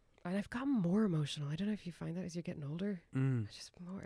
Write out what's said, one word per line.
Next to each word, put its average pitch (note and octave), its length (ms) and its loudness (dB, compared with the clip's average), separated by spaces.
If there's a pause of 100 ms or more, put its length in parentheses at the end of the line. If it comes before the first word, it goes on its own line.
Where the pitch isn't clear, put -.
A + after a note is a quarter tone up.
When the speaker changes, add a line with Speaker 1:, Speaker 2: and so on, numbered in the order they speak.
(240)
Speaker 1:
and F3 120 -2
I've G3+ 140 -2
gotten C4+ 220 0
more G3+ 320 6
emotional. D3+ 440 2
I D3+ 80 -2
don't G3 120 0
know G#3+ 40 2
if G3+ 140 -4
you F3 60 -8
find D#3+ 240 -6
that F#3 80 -4
as E3 120 -8
you're F3 60 -4
getting D#3+ 220 -6
older. F3 360 -2 (140)
Speaker 2:
Mm. C3 320 4
Speaker 1:
It's - 100 -12
just - 240 -14
more, F3+ 260 -8